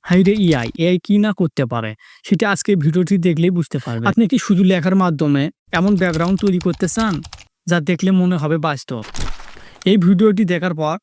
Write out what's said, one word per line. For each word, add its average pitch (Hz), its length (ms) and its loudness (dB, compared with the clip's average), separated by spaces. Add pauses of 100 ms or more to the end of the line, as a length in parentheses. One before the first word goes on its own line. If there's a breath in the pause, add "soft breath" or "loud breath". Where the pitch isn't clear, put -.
হায় 185 200 4
রে 202 60 2 (140)
এআই, 127 200 2 (160)
এআই 180 220 2
কি 202 100 0 (100)
না 214 140 -2
করতে 156 320 -2
পারে, 113 200 -4 (360 soft breath)
সেটা 208 260 0
আজকে - 180 -2 (120)
ভিডিওটি 170 320 0 (120)
দেখলেই 170 300 2
বুঝতে 156 280 -4
পারবেন। 117 240 -4
আপনি 226 220 2
কি 262 140 2
শুধু 180 160 2 (100)
লেখার 185 320 0
মাধ্যমে 147 400 0 (360)
এমন 190 120 2 (100)
ব্যাকগ্রাউন্ড 175 420 0
তৈরি 185 220 0
করতে 175 300 -2
চান, 220 180 -2 (560)
যা 175 80 2 (120)
দেখলে 185 200 0 (120)
মনে 180 200 0
হবে 156 160 -2 (100)
বাস্তব? 127 360 -6 (880 loud breath)
এই 220 140 4
ভিডিওটি 202 380 4 (100)
দেখার 175 280 -4
পর 156 220 -2